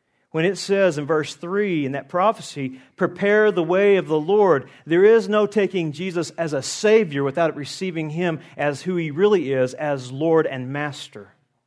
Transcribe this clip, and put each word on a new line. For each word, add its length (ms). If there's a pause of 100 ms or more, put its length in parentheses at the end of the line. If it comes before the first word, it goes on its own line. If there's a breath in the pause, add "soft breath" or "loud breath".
(320)
When 140
it 140
says 400
in 80
verse 260
three 520
in 80
that 160
prophecy, 680 (180 loud breath)
"Prepare 540
the 120
way 320
of 120
the 120
Lord," 500 (160 loud breath)
there 200
is 220
no 200
taking 440
Jesus 400
as 220
a 80
savior 640
without 320
receiving 560
him 280 (180 loud breath)
as 260
who 120
he 140
really 440
is, 200
as 380
Lord 340
and 260
Master. 600 (340)